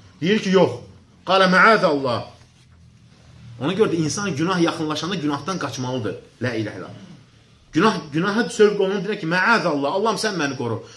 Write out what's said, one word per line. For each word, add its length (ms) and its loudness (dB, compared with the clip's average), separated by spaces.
Deyir 180 2
ki, 100 -2
"Yox." 220 4
Qala 220 4
ma'azallah. 800 4
Ona 120 -2
görə 180 2
də 40 0
insan 400 -4
günah 260 -2
yaxınlaşanda 540 -2
günahdan 440 -4
qaçmalıdır. 560 -6
La 120 -4
ilahe 240 -6
illallah. 280 -16
Günah, 220 2
günaha 360 0
sövq 320 4
olunur, 260 -2
deyir 120 -6
ki, 80 -6
"Ma'azallah, 640 2
Allahım 220 0
sən 200 -4
məni 220 -2
qoru." 280 -4